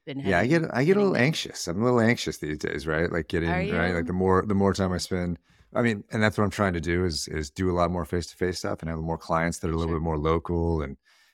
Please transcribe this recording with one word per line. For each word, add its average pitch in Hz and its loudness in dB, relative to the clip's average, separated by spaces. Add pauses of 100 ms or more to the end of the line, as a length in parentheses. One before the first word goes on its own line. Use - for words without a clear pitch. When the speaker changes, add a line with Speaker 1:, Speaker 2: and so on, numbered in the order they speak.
Speaker 1:
Been 139 -8
Speaker 2:
Yeah, 95 2
I 104 2
Speaker 1:
heading, 160 4
Speaker 2:
get, 147 -4
I 127 2
get 190 4
a 208 4
little 190 2
Speaker 1:
heading 170 4
Speaker 2:
anxious. - -4
I'm 90 -2
a - 0
little 123 4
anxious 110 2
these 76 -6
days, 76 -6
right? 80 0
Like, 82 -2
getting, 85 0
Speaker 1:
Are 85 0
Speaker 2:
right? 85 0
Speaker 1:
you? 90 0
Speaker 2:
Like, 85 -2
the 87 -6
more, 92 4
the 101 0
more 98 4
time 92 0
I 90 -2
spend, 87 -4 (360)
I 117 2
mean, 110 0
and 110 0
that's 107 2
what 107 4
I'm 95 0
trying 98 2
to 87 0
do 87 2
is, 82 -2
is 78 -6
do 92 0
a 87 0
lot 85 2
more 87 -2
face-to-face 90 -2
stuff 101 -6
and 80 -6
have 82 -4
more 82 -4
clients 82 -2
that 87 -4
are 80 0
a 82 -2
little 82 -2
Speaker 1:
Sure. 82 -2
Speaker 2:
bit 80 -4
more 80 0
local, 82 0
and, 69 -6 (380)